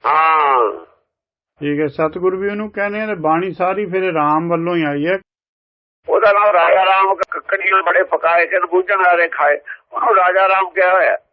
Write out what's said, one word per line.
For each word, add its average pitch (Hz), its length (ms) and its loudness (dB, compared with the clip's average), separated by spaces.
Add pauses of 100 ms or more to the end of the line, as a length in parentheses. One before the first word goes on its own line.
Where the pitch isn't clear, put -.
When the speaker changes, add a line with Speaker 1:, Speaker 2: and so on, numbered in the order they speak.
Speaker 1:
ਹਾਂ। 139 800 2 (720)
Speaker 2:
ਠੀਕ 147 200 -4
ਹੈ, 151 80 -2
ਸਤਿਗੁਰੂ 175 500 -4
ਵੀ 196 120 -4
ਉਹਨੂੰ 208 220 -8
ਕਹਿੰਦੇ 202 300 -6
ਆ, 220 60 -6 (120)
ਬਾਣੀ 165 340 -2
ਸਾਰੀ 190 320 -4
ਫਿਰ 185 280 -4
ਰਾਮ 156 360 0
ਵੱਲੋਂ 170 260 -2
ਹੀ 165 80 0
ਆਈ 143 240 -4
ਹੈ। 190 120 -2 (880)
Speaker 1:
ਉਹਦਾ 202 220 4
ਨਾਮ 208 120 2
ਰਾਜਾ 180 420 2
ਰਾਮ, 190 300 2
ਕ-, - 40 -16
ਕੱਕੜੀਆਂ 190 640 -2
ਬੜੇ 180 200 2
ਪਕਾਏ, 170 440 0
ਕਿਨ 180 180 -2
ਬੂਝਣ 185 420 0
ਹਾਰੇ 175 200 2
ਖਾਏ, 147 320 0 (320)
ਉਹਨੂੰ 233 240 0
ਰਾਜਾ 185 340 4
ਰਾਮ 190 200 0
ਕਿਹਾ 180 240 0
ਹੋਇਆ। 156 240 2 (140)